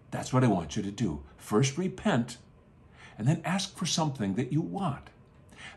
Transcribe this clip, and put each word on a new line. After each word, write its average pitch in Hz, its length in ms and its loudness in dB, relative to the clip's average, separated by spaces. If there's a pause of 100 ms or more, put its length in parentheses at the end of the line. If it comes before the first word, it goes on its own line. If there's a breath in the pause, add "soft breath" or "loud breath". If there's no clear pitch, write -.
(120)
That's - 200 -6
what 131 120 4
I 123 40 8
want 87 280 2
you 104 80 -2
to 101 80 -4
do. 80 320 -2 (140 soft breath)
First - 400 2
repent, 185 600 0 (800 loud breath)
and 127 100 -2
then - 160 4
ask 190 320 -2
for 180 100 -6
something 131 500 0
that 127 180 -2
you 156 80 2
want. 175 480 -4 (680 loud breath)